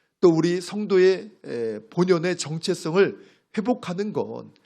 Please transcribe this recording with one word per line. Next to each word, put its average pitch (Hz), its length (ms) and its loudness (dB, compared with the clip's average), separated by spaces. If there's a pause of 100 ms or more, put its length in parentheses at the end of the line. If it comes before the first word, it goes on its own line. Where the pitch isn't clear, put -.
(200)
또 180 100 8
우리 170 300 2
성도의, 190 720 2 (120)
에, 117 340 -6 (120)
본연의 175 480 0
정체성을 165 840 -2 (380)
회복하는 208 540 -4
건 113 400 -8 (140)